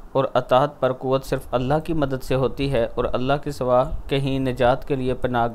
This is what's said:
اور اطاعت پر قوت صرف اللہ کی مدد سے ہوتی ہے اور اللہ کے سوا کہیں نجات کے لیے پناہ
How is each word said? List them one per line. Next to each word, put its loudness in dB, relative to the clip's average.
اور 2
اطاعت 2
پر 0
قوت -2
صرف -4
اللہ 0
کی -4
مدد -2
سے -2
ہوتی 0
ہے 2
اور 0
اللہ 0
کے -6
سوا 2
کہیں 0
نجات 2
کے 0
لیے 0
پناہ 0